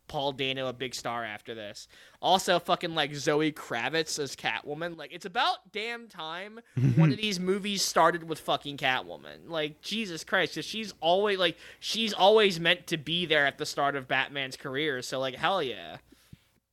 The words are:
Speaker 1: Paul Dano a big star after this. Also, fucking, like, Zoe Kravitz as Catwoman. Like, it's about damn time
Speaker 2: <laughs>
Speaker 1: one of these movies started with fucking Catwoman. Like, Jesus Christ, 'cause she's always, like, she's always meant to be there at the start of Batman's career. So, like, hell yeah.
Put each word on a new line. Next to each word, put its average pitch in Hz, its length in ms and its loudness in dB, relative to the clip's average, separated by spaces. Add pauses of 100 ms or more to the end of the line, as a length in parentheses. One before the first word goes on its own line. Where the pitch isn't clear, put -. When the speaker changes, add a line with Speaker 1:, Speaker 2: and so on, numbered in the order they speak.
Speaker 1:
Paul 143 240 -2
Dano 131 360 -4
a 123 40 -6
big 127 220 -8
star 120 320 -6
after 107 280 -10
this. 107 340 -12 (340)
Also, 180 360 4
fucking, 170 360 0
like, 147 200 -2
Zoe 151 380 2
Kravitz 143 640 -4
as 139 160 -6
Catwoman. 151 600 -6
Like, 143 160 -16
it's 175 140 -14
about 262 320 0 (140)
damn 233 360 -8
time 185 500 -12 (180)
Speaker 2:
<laughs> 127 200 4
Speaker 1:
one 156 160 8
of - 60 -2
these 208 200 -2
movies 190 440 -2
started 170 440 4
with 160 140 -6
fucking 143 380 -4
Catwoman. 87 720 -4
Like, 151 340 -6
Jesus 196 420 -6
Christ, 196 140 0 (160)
'cause 151 100 -6
she's 214 360 -8
always, 190 380 4
like, 170 180 2 (240)
she's 226 320 -2
always 196 480 8
meant 175 280 2
to 170 80 0
be 160 300 -2
there 151 200 4
at 135 120 -2
the 151 80 -4
start 143 300 0
of 131 100 -6
Batman's 135 500 -2
career. 135 460 -2
So, 139 180 -6
like, 131 140 -2
hell 180 280 0
yeah. 92 340 -8 (760)